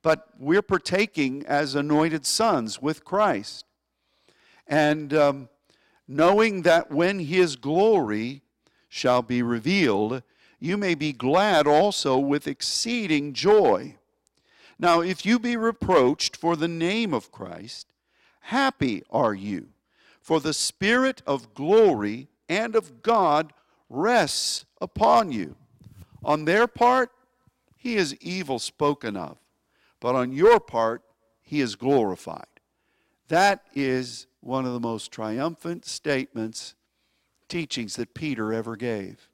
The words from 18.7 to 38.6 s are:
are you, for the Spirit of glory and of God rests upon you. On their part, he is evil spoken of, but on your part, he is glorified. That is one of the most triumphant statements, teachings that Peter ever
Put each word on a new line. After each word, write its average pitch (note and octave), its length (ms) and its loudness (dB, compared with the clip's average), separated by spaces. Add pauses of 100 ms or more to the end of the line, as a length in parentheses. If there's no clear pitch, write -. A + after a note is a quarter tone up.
are A2+ 240 0
you, F#2+ 340 -8 (540)
for D#3+ 180 -2
the D3 140 -4
Spirit B3+ 720 -2
of A#2+ 260 -4
glory C#3 760 2 (180)
and A3 280 -4
of D#3+ 280 -4
God D#3+ 480 2 (380)
rests F3+ 760 -2 (140)
upon G3+ 540 2
you. E2+ 240 -8 (680)
On D3+ 220 -2
their G3+ 200 4
part, B3 460 2 (640)
he A#3 220 -6
is C#3+ 240 -2
evil E3 360 -8
spoken C3+ 600 -4
of, D2+ 200 -12 (640)
but B2 160 -2
on B2 160 -2
your G3 300 6
part, A2+ 420 -2 (380)
he D3+ 180 -6
is A#2 160 -2
glorified. A2 680 -2 (840)
That F#3+ 460 2
is B2+ 540 -4 (120)
one C3 260 -4
of B2+ 60 -4
the B2 80 -6
most A2+ 320 -8
triumphant D3+ 720 -8
statements, C3 880 -8 (760)
teachings C#3 480 -8
that A#2+ 160 -8
Peter A2+ 400 -4
ever A2+ 240 -6